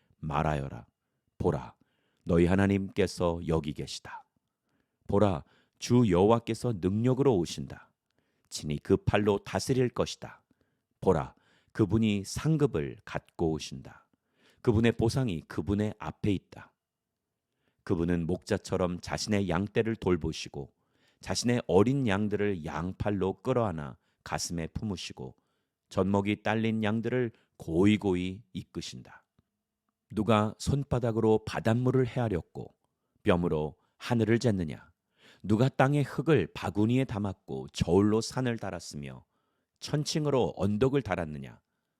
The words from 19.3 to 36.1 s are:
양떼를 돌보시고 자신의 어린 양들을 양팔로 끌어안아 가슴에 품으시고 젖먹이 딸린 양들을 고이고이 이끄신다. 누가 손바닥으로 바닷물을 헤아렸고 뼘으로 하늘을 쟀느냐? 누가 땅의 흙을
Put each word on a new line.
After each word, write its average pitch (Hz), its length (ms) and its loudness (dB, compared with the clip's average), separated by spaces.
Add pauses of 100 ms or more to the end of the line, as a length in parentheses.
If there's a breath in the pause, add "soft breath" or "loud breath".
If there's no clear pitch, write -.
양떼를 104 480 -2
돌보시고 78 720 -4 (520)
자신의 120 460 -2
어린 120 400 4
양들을 98 580 0
양팔로 92 760 -4
끌어안아 95 560 -2 (260)
가슴에 82 440 -4
품으시고 - 680 -8 (540)
젖먹이 98 540 0
딸린 110 400 0
양들을 113 480 0 (260 soft breath)
고이고이 92 840 2 (120)
이끄신다. - 720 -12 (880)
누가 107 460 2
손바닥으로 113 880 2
바닷물을 123 640 2
헤아렸고 104 640 -4 (500)
뼘으로 80 520 2 (220)
하늘을 113 420 2
쟀느냐? 90 420 -2 (640 soft breath)
누가 107 260 2
땅의 143 340 2
흙을 131 500 2